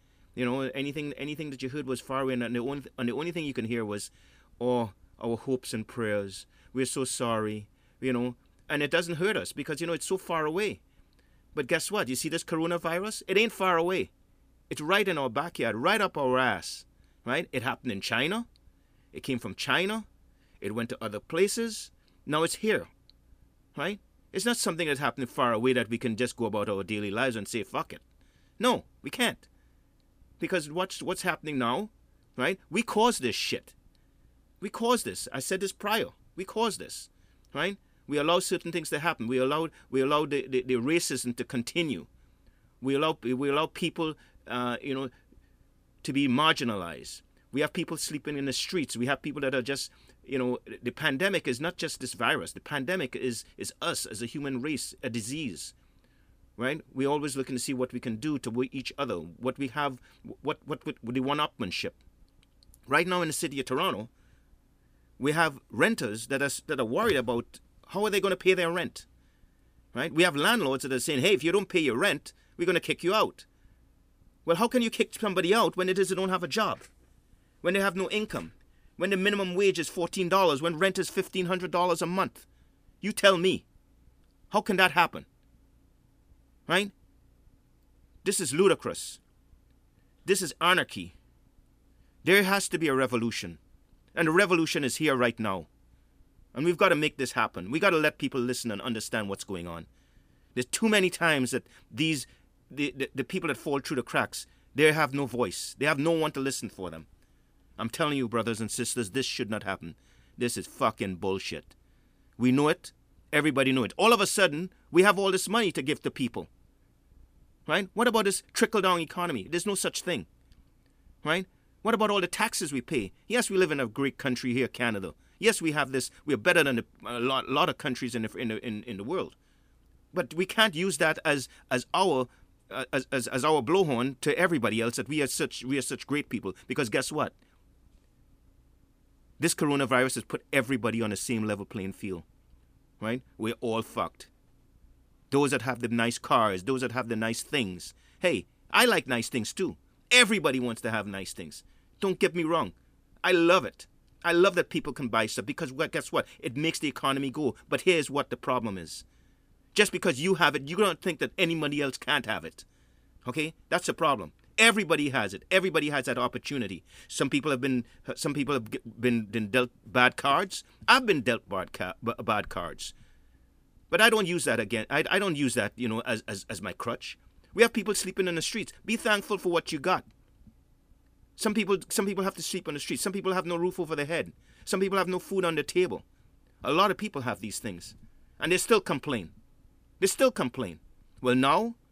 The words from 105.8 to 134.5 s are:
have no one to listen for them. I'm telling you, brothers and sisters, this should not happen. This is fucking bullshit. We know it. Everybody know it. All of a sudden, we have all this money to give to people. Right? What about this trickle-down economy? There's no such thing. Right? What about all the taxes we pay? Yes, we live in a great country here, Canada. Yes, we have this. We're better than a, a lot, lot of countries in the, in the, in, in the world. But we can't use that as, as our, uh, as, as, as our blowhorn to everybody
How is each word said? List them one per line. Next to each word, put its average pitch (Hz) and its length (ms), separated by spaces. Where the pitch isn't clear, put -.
have 151 140
no 160 120
one 156 200
to 147 80
listen 135 300
for 90 200
them. 80 160
I'm 113 120
telling 147 280
you, 127 100
brothers 110 320
and 110 120
sisters, 117 400
this 127 160
should 110 240
not 104 120
happen. 92 300
This 117 220
is 92 80
fucking 107 520
bullshit. 95 580
We 127 120
know 147 180
it. - 220
Everybody 135 420
know 127 100
it. 98 140
All 220 160
of 208 80
a 190 40
sudden, 180 460
we 175 120
have 196 160
all 196 120
this 185 180
money 208 240
to 160 100
give 147 200
to 147 60
people. 107 380
Right? 185 260
What 233 140
about 220 180
this 196 180
trickle-down 185 480
economy? 175 480
There's 170 160
no 202 100
such - 280
thing. 160 220
Right? 170 240
What 226 140
about 208 160
all 202 100
the 175 60
taxes 196 440
we 135 80
pay? 117 320
Yes, 233 220
we 196 80
live 180 140
in 143 80
a 123 80
great 135 300
country 123 360
here, 123 140
Canada. 104 460
Yes, 208 240
we 156 120
have 139 180
this. 131 180
We're 143 120
better 170 260
than 127 160
a, 110 40
a 120 120
lot, 127 300
lot 151 200
of 131 80
countries 123 380
in 113 60
the, 107 160
in 117 100
the, 110 180
in, 107 180
in 107 140
the 98 60
world. 143 320
But 160 200
we 180 120
can't 220 280
use 175 260
that 160 260
as, 147 240
as 127 240
our, 160 340
uh, 123 220
as, 135 180
as, 127 160
as 127 160
our 151 180
blowhorn 143 600
to 147 160
everybody 117 440